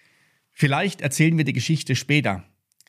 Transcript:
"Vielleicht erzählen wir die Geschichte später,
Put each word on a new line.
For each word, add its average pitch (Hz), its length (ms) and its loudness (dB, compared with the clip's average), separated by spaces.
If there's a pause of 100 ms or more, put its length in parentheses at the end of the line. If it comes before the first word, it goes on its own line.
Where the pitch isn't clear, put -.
(520)
"Vielleicht 156 480 -2
erzählen 160 380 2
wir 156 80 0
die 135 80 -2
Geschichte 131 420 -2
später, 120 500 -2 (440)